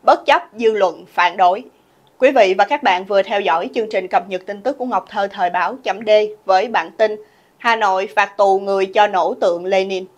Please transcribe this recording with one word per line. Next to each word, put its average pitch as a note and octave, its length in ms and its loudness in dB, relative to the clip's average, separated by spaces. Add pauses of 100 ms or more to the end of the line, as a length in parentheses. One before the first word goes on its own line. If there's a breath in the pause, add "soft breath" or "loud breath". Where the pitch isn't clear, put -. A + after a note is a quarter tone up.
bất - 240 2
chấp D4 160 2 (140)
dư A3+ 160 2
luận F3+ 400 -2
phản F3 240 0
đối. F3+ 280 2 (540 soft breath)
Quý C4 120 4
vị G#3 280 4
và G3+ 60 4
các C#4+ 180 -2
bạn F#3+ 220 0
vừa G3 180 0
theo G3+ 180 -2
dõi F3+ 340 -2
chương A3 160 -4
trình F#3 180 -4
cập F#3 200 -2
nhật F#3 180 -8
tin G3+ 140 -12
tức B3+ 180 -4
của B3 60 -6
Ngọc G#3 240 -4
Thơ G3+ 180 -4
Thời G3 240 -4
báo F3+ 320 -2
chấm G#3 240 -6
D G#3+ 40 -2 (340)
với F#3+ 240 2
bản F3+ 220 -2
tin G#3+ 260 0 (420 soft breath)
Hà A#3 180 0
Nội F#3+ 400 0
phạt G3+ 200 0
tù G3 220 4
người G3 280 -2
cho G#3 200 2
nổ F#3 280 -2
tượng F3 300 -2
Lenin. F#3+ 400 -2 (140)